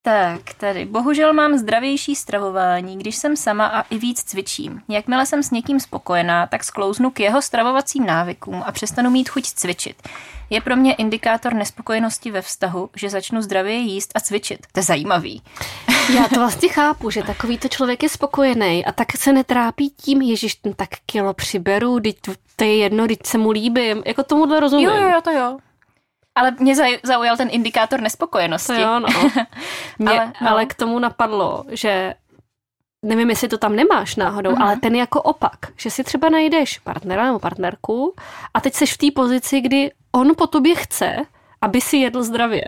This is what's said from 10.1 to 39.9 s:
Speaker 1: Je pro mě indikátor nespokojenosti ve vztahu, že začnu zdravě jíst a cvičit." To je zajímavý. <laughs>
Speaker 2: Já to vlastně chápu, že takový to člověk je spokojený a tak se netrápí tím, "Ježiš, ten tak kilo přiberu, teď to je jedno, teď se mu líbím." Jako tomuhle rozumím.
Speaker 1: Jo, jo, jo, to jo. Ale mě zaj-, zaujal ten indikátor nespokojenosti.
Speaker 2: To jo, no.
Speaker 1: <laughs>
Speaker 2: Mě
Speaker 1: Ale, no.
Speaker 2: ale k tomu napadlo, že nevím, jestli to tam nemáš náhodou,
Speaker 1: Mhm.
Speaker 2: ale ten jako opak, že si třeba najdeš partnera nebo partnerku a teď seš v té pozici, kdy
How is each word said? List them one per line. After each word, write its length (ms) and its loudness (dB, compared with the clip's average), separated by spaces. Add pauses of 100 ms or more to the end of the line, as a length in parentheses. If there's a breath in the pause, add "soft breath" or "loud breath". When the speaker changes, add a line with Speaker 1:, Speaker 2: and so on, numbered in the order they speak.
Speaker 1:
Je 120 0
pro 140 0
mě 180 4
indikátor 600 0
nespokojenosti 760 -4
ve 100 -4
vztahu, 540 -6
že 140 -6
začnu 320 -4
zdravě 340 -2
jíst 400 -4
a 40 0
cvičit." 520 -6
To 80 -2
je 40 0
zajímavý. 580 0 (360 loud breath)
<laughs> 380 2
Speaker 2:
Já 120 6
to 120 2
vlastně 300 2
chápu, 400 0
že 140 -4
takový 340 -4
to 100 -6
člověk 360 -2
je 60 2
spokojený 760 0
a 60 -2
tak 260 -4
se 160 4
netrápí 560 2
tím, 320 0
"Ježiš, 340 0
ten 180 -6
tak 160 -6 (160)
kilo 280 -2
přiberu, 680 0
teď 160 -2 (400)
to 80 0
je 140 4
jedno, 300 2
teď 180 -2
se 120 -2
mu 140 4
líbím." 540 0
Jako 180 -2
tomuhle 360 4
rozumím. 300 4
Speaker 1:
Jo, 80 2
jo, 120 4
jo, 120 4
to 100 -2
jo. 260 0 (760)
Ale 240 4
mě 160 6
zaj-, 280 2
zaujal 340 2
ten 140 0
indikátor 500 0
nespokojenosti. 680 -2
Speaker 2:
To 140 0
jo, 180 2
no. 100 -2
Speaker 1:
<laughs> 880 -2
Speaker 2:
Mě 120 2
Speaker 1:
Ale, 200 2 (100)
no. 80 2
Speaker 2:
ale 160 4
k 80 -12
tomu 260 -2
napadlo, 680 -2
že 440 -2 (920)
nevím, 240 2
jestli 180 0
to 100 -2
tam 180 0
nemáš 400 2
náhodou, 360 0
Speaker 1:
Mhm. 100 2
Speaker 2:
ale 160 4
ten 180 0
jako 260 0
opak, 340 -2 (220)
že 140 -8
si 120 -4
třeba 260 0
najdeš 500 2
partnera 460 -4
nebo 140 0
partnerku 760 -4 (400 loud breath)
a 80 0
teď 120 -2
seš 200 2
v 40 -8
té 180 2
pozici, 460 2
kdy 300 2 (200)